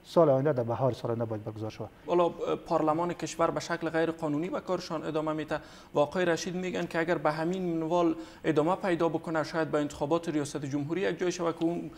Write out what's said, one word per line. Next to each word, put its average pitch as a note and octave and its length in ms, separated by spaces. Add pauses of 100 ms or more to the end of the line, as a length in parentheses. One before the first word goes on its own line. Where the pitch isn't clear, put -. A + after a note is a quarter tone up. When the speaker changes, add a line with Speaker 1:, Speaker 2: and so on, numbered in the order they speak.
Speaker 1:
سال E3 260
آینده C#3 240
در B2 100
بهار A#2+ 280
سال A#2 200
آینده A#2 140
باید G#2+ 180
برگزار G#2+ 260
شود. G#2+ 200 (180)
Speaker 2:
حالا، F3 180
اه، E3 60 (340)
پارلمان D#3+ 480
کشور D#3+ 380
به D3+ 80
شکل E3 300
غیر E3 220
قانونی D#3+ 380
به C4 100
کارشان F3 440
ادامه D#3 300
می‌ده D3+ 260 (340)
و D3 60
آقای D#3+ 260
رشید E3+ 300
می‌گن F3+ 300
که E3+ 140
اگر E3 180
به D3+ 140
همین E3+ 460
منوال E3 380 (280)
ادامه D#3+ 320
پیدا E3+ 340
بکنه، D#3+ 340
شاید D#3+ 280
به D3+ 60
انتخابات D3 520
ریاست D3 360
جمهوری D3 360
یک F#3+ 180
جای F3+ 120
شود E3+ 260
که - 60
اون، E3 340